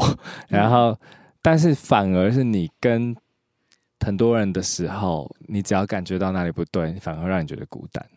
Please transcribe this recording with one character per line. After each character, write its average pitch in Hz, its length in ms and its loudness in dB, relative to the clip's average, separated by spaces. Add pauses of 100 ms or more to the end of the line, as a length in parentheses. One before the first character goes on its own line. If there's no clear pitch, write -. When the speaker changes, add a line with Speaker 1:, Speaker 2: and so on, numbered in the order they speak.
(240)
Speaker 1:
<laughs> - 240 -16
然 104 220 2
后， 120 220 4
Speaker 2:
嗯。 107 60 -6 (440)
Speaker 1:
但 160 160 4
是 156 160 4
反 101 400 2
而 92 160 4
是 131 140 2
你 101 260 0 (100)
跟 120 360 0 (840)
很 101 140 -2
多 117 220 4
人 101 160 0
的 92 80 -2
时 90 260 -6
候， 85 420 -4 (180)
你 101 140 -4
只 98 120 -2
要 95 120 2
感 98 180 -4
觉 92 160 -4
到 95 120 -2
哪 92 120 -2
里 85 80 -2
不 85 140 -6
对， 82 300 -4
反 82 220 -10
而 85 120 -6
让 92 120 0
你 76 60 -6
觉 - 80 -10
得 - 100 -12
孤 - 260 -16
单。 - 140 -10 (120)